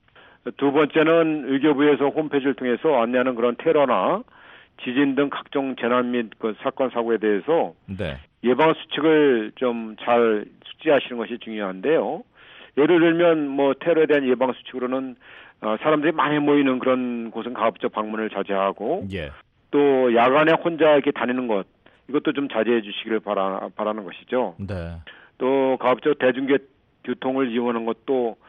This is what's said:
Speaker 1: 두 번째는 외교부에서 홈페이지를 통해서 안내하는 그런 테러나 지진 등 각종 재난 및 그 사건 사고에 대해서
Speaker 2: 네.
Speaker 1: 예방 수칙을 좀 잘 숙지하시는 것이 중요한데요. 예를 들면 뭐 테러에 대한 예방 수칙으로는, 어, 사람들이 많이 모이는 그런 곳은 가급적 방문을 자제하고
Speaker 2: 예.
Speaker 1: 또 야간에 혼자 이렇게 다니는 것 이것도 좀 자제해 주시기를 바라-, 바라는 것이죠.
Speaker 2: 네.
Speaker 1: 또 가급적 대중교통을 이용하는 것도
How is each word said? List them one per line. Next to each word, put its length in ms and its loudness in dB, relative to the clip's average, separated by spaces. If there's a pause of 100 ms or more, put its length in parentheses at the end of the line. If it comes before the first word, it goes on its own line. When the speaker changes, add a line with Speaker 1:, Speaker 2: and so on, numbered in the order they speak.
(580)
Speaker 1:
두 140 0
번째는 720 2
외교부에서 640 2
홈페이지를 460 -2
통해서 460 0
안내하는 360 0
그런 200 0
테러나 680 0 (600)
지진 320 0
등 160 0
각종 460 -6
재난 340 0
및 280 -4
그 240 -4
사건 280 -2
사고에 280 0
대해서 560 0 (120)
Speaker 2:
네. 320 -8 (240)
Speaker 1:
예방 320 4
수칙을 800 2
좀 460 -6
잘 440 2 (220)
숙지하시는 500 0
것이 220 -8
중요한데요. 840 -4 (540)
예를 240 4
들면 480 4
뭐 260 0
테러에 320 2
대한 200 2
예방 260 2
수칙으로는, 640 -8 (460)
어, 200 -2
사람들이 300 2
많이 260 0
모이는 400 2
그런 520 -2
곳은 220 -8
가급적 400 -2
방문을 380 -4
자제하고 840 -4
Speaker 2:
예. 180 -8 (400)
Speaker 1:
또 440 2
야간에 380 4
혼자 420 2
이렇게 160 2
다니는 380 -4
것 180 -2 (420)
이것도 240 -2
좀 160 -4
자제해 320 0
주시기를 400 -6
바라-, 560 -4
바라는 280 -6
것이죠. 540 -4
Speaker 2:
네. 360 -10 (420)
Speaker 1:
또 420 0
가급적 400 0
대중교통을 1300 -2
이용하는 320 -2
것도 520 -2 (120)